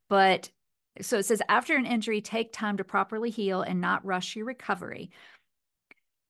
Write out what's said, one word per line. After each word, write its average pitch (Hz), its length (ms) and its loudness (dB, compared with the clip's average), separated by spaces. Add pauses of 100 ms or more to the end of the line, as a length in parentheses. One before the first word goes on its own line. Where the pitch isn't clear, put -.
but 190 400 6 (520)
so 226 180 -2
it 190 40 0
says, 208 240 2
"After - 300 2
an 254 80 2
injury, 220 340 0
take 226 320 -4
time 208 240 -4
to 190 80 -4
properly 220 460 -2
heal 196 320 0
and 180 180 -2
not 190 240 0
rush 185 320 -4
your 214 100 -8
recovery." 190 680 -6 (1200)